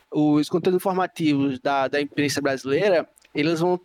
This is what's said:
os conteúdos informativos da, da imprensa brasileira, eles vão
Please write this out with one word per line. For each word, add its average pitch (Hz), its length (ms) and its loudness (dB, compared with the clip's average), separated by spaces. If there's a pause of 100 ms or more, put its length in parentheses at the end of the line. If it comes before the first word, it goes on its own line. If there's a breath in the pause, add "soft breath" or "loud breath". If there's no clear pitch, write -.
(100 soft breath)
os 151 380 2
conteúdos 180 320 0
informativos 151 800 -2
da, 139 260 0
da 139 140 -2
imprensa 143 400 -2
brasileira, 139 680 0 (240)
eles 156 280 0
vão 180 240 0